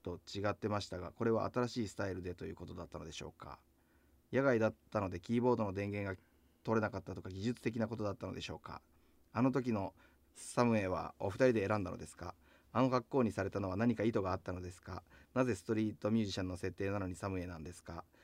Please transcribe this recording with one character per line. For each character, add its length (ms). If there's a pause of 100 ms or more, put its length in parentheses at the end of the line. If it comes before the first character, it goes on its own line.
と 180 (120)
違 180
っ 40
て 140
ま 140
し 80
た 100
が、 100
こ 140
れ 60
は 200
新 180
し 160
い 40
ス 60
タ 160
イ 40
ル 60
で 140
と 100
い 60
う 40
こ 120
と 80
だ 100
っ 40
た 100
の 80
で 60
し 100
ょ 60
う 120
か？ 180 (720)
野 120
外 160
だ 100
っ 60 (160)
た 100
の 80
で 120
キ 180
ー 40
ボ 120
ー 20
ド 80
の 80
電 180
源 240
が 60 (440)
取 120
れ 40
な 100
か 80
っ 40
た 140
と 60
か 60
技 120
術 200
的 200
な 80
こ 80
と 80
だ 80
っ 40
た 120
の 40
で 80
し 80
ょ 60
う 60
か？ 200 (520)
あ 100
の 80
時 220
の 200 (440)
サ 280
ム 140
エ 80
は 320
お 100
二 180
人 80
で 120
選 140
ん 20
だ 80
の 60
で 100
す 100
か？ 200 (360)
あ 100
の 60
格 200
好 160
に 80
さ 100
れ 80
た 80
の 100
は 80
何 200
か 80
意 80
図 80
が 120
あ 40
っ 40
た 120
の 80
で 100
す 100
か？ 220 (320)
な 100
ぜ 120
ス 80
ト 100
リ 160
ー 60
ト 160
ミ 80
ュ 20
ー 40
ジ 60
シ 60
ャ 60
ン 20
の 100
設 200
定 160
な 80
の 80
に 80
サ 120
ム 120
エ 80
な 80
ん 80
で 80
す 100
か？ 220 (200)